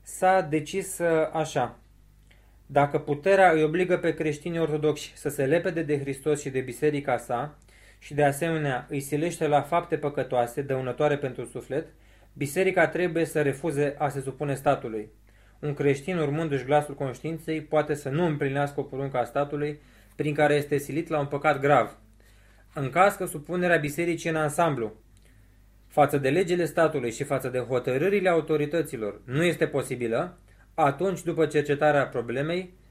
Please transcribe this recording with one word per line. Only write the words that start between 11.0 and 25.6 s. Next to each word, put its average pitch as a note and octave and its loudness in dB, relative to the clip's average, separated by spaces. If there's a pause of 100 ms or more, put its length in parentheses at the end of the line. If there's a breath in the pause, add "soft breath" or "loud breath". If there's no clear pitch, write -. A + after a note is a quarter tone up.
pentru B2+ -6
suflet, B2+ -6 (460 soft breath)
biserica F3+ 2
trebuie E3 0
să D#3 0
refuze C#3+ 0
a D3 0
se C#3 -8
supune C#3 -4
statului. B2 -2 (500 soft breath)
Un D3 -4
creștin, C#3+ 0
urmându-și D3 -2
glasul D3 2
conștiinței, D#3 -6
poate D3+ 0
să C#3+ -6
nu D#3+ 0
împlinească C#3+ -2
o C3+ -2
poruncă C3+ -6
a A#2+ 2
statului D3 -4 (340 soft breath)
prin D3 -2
care D3 4
este C#3+ 0
silit C#3 -4
la D#3 -2
un C#3 -2
păcat C#3+ 0
grav. C3+ 4 (760 soft breath)
În C3+ -4
caz F#3+ 4
că F#3 -6
supunerea E3+ 0
bisericii E3 -2
în D#3+ 0
ansamblu D3 0 (920 soft breath)